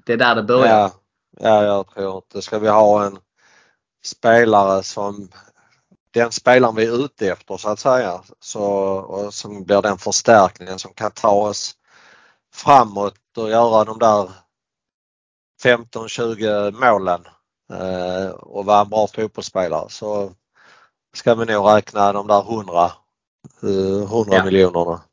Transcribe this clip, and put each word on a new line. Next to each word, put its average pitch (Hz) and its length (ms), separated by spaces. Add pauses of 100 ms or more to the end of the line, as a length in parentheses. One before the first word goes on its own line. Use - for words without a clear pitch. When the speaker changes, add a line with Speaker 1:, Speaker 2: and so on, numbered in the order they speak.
Speaker 1:
Det 120 80
är 117 40
där 120 180
det 110 80
börjar. 120 340
Speaker 2:
Ja. 98 140 (480)
Ja, 107 240
jag 101 260
tror 98 260
inte. 95 260
Ska 107 180
vi 107 80
ha 104 380
en 98 120 (880)
spelare 104 800
som, 101 460 (840)
den 117 200
spelaren 123 440
vi 110 100
är 120 200
ute 104 260
efter, 92 260
så 107 120
att 104 100
säga, 113 420 (180)
så, - 240 (360)
och 101 340
som 104 300
blir 101 180
den 101 160
förstärkningen 95 840
som 95 140
kan 107 180
ta - 200
oss 104 440 (760)
framåt 104 840
och 110 120
göra 110 340
de 110 160
där 104 300 (1300)
femton, 117 460
tjugo 107 600
målen, 98 540 (480)
eh, 92 560
och - 360
vara 104 160
en 101 80
bra 107 180
fotbollsspelare, 95 800
så 104 420 (840)
ska 117 200
vi 113 100
nog 104 220
räkna 104 460
de 101 140
där 101 140
hundra, 98 420 (800)
eh, 98 460
hundra 107 280
Speaker 1:
Ja. 95 80
Speaker 2:
miljonerna, 87 560 (120)